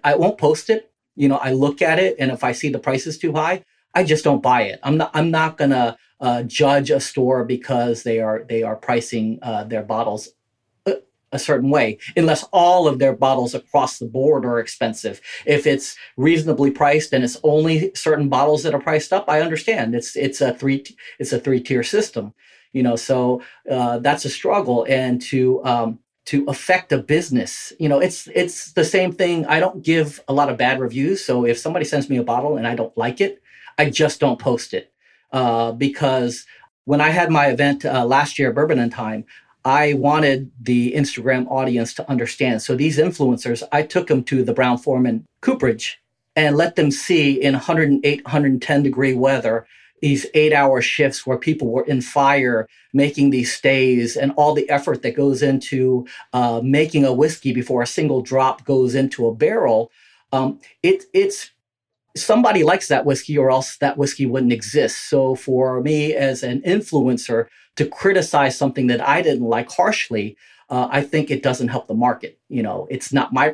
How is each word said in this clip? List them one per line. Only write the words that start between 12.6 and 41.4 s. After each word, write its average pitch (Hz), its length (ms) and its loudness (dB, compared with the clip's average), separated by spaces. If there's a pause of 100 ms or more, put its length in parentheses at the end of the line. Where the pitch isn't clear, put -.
of 131 100 0
their 135 140 2
bottles 131 420 0
across - 420 -2
the - 80 -10
board 131 400 0
are 120 140 -2
expensive. 110 640 -6 (240)
If - 200 2
it's 139 300 -2 (220)
reasonably 151 540 2
priced 151 420 0
and 127 100 2
it's 123 200 -4
only 156 520 2
certain 151 320 0
bottles 147 360 2
that 151 100 0
are 139 80 -2
priced 156 320 -2
up, 202 160 0
I 151 100 2
understand. 156 560 -2
It's, - 220 -6
it's - 240 -2
a 127 120 2
three, 135 300 -2 (360)
it's - 120 -8
a - 80 0
three-tier 127 440 0
system, 190 500 -4 (400)
you 131 100 -2
know, 120 140 2
so, 123 440 -2 (300)
uh, 120 280 -2
that's 139 260 -2
a 143 40 -6
struggle. 127 600 0
And 127 340 0
to, 127 400 0
um, 117 360 -2 (260)
to 139 220 -2
affect 180 440 -2
a - 60 2
business, 143 840 -4
you 160 80 -2
know, 139 120 2
it's, - 340 -2
it's - 400 -4
the 175 100 2
same 185 280 0
thing. 175 340 -2
I 156 140 2
don't 190 240 -2
give 156 440 0
a 139 60 -4
lot 139 160 2
of 127 80 -6
bad 127 220 0
reviews. 135 440 -2
So 123 220 0
if 117 140 0
somebody 160 260 -4
sends 139 240 -2
me 135 80 0
a 120 60 0
bottle 131 340 -2
and 117 80 -4
I 117 80 -2
don't 117 240 -6
like 120 240 -2
it, 196 220 -4 (340)
I 147 140 2
just 151 280 0
don't 131 200 0
post - 340 -4
it. - 180 -8 (400)
Uh, 120 420 0
because 131 760 -2 (380)
when 143 140 2
I 151 100 4
had 170 200 2
my 147 200 4
event, 139 360 0
uh, 131 220 0
last 139 320 2
year, 135 120 2
Bourbon 123 280 0
and 117 120 0
Time, 110 320 -8 (420)
I 147 280 4
wanted 139 640 2
the 123 340 0
Instagram 131 580 0